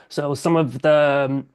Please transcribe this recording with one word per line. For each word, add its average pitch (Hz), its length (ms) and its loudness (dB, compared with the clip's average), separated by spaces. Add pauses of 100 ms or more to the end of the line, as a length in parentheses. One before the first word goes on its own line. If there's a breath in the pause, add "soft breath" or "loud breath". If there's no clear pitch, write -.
So 143 260 -6
some 165 200 0
of 135 260 -2
the, 147 480 2
um 139 260 -6